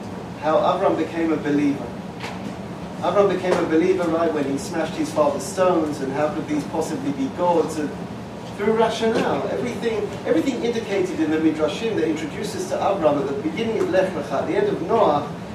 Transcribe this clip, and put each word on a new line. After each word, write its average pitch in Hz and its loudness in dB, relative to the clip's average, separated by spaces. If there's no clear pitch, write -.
how 151 2
Avram 160 4
became 160 0
a 151 2
believer. 143 2
Avram 196 6
became 180 2
a 175 2
believer, 175 4
right, 165 2
when 147 0
he 135 0
smashed 160 -4
his 156 -2
father's - 2
stones, 160 2
and 135 -2
how 151 0
could 151 -4
these 151 0
possibly 139 -2
be 135 0
gods? 165 2
And 147 -2
through 220 2
rationale, 226 2
everything, 220 -2
everything 277 2
indicated 196 -2
in 156 2
the 156 2
Midrashim 156 0
that 160 2
introduces - -4
to - -2
Avram 151 2
at 135 0
the 143 -4
beginning 208 -2
of 170 0
Lech 185 2
Lecha, - -2
at - -4
the - -2
end 202 2
of - -2
Noah, 170 2